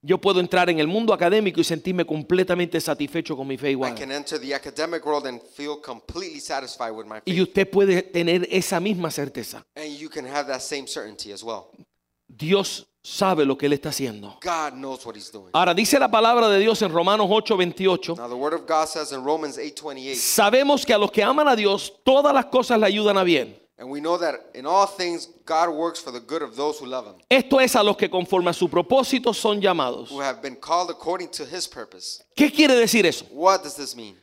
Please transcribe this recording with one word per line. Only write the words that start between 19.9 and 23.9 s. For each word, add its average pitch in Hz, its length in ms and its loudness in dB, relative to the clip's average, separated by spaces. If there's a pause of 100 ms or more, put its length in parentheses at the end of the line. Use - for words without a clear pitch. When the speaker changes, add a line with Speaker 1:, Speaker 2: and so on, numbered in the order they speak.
Speaker 1:
Sabemos 254 680 4
que - 100 2
a 208 40 4
los 254 120 2
que 220 120 2
aman 277 260 4
a 247 80 4
Dios, 202 360 0 (120)
todas 277 300 6
las 262 120 2
cosas 247 320 2
le 214 80 4
ayudan 202 300 2
a 190 80 2
bien. 131 320 2 (200)
Speaker 2:
and 127 140 -16